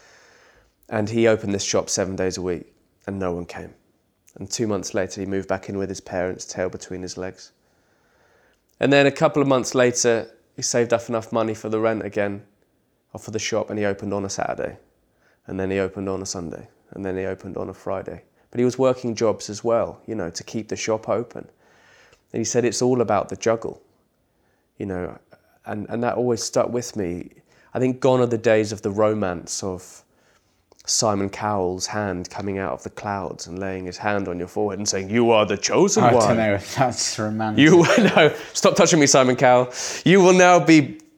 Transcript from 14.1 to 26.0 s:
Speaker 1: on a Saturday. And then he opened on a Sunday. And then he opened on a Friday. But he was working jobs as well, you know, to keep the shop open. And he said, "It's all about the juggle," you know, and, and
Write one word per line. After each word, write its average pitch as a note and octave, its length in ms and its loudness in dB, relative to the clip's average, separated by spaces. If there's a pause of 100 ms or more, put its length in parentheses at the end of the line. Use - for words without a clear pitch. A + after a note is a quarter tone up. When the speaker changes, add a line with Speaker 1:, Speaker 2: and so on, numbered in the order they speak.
Speaker 1:
on G2+ 100 -2
a G2 60 -6
Saturday. - 480 -6 (680)
And F#2+ 140 -8
then F#2+ 120 -4
he G2 80 0
opened G2 280 -4
on F#2+ 140 -4
a F#2+ 40 -10
Sunday. E2+ 440 -10 (220)
And G2 120 -10
then F#2+ 140 -4
he F#2+ 80 -4
opened F#2+ 320 -10
on G2 100 -8
a F#2 60 -12
Friday. F#2 480 -10 (300)
But - 60 -8
he B2 80 2
was B2 140 -2
working B2+ 340 0
jobs G#2 340 -2
as G#2 160 -12
well, A2+ 440 -2
you A2 80 -8
know, F2 160 -6
to - 120 -14
keep A2 260 -10
the G#2+ 60 -6
shop A2 320 -4
open. A#2 400 -4 (840)
And A#2 60 -4
he A#2 40 -2
said, A#2 220 0
"It's A2+ 160 -2
all B2+ 180 2
about G#2 300 0
the G2 60 -10
juggle," - 440 -4 (960)
you G#2 100 -8
know, F2+ 320 -8 (480)
and, G#2+ 200 -8
and A#2 160 -6